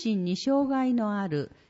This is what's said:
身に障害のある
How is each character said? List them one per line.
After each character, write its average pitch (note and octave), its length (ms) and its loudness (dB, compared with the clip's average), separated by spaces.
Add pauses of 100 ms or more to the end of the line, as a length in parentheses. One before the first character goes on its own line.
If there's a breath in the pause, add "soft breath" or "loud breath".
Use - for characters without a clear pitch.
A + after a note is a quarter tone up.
身 A3 120 2
に F3+ 200 0
障 C#4 320 2
害 C4 260 0
の G#3 260 0
あ G3 80 -4
る D3 240 -4 (180 soft breath)